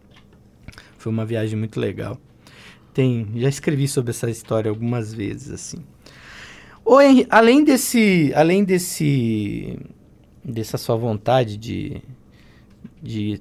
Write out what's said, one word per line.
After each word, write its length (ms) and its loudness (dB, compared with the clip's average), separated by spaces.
Foi 160 -10
uma 140 -4
viagem 320 -4
muito 200 -8
legal. 380 -8
Tem, 400 0
já 140 -2
escrevi 400 -2
sobre 220 -4
essa 200 -6
história 400 -4
algumas 420 -4
vezes, 380 -10
assim. 280 -14
Ô, 160 6
Henri, 280 8
além 360 6
desse, 720 4
além 280 4
desse, 1120 -2
dessa 340 -8
sua 180 -2
vontade 600 -2
de, 440 -10
de, 380 -6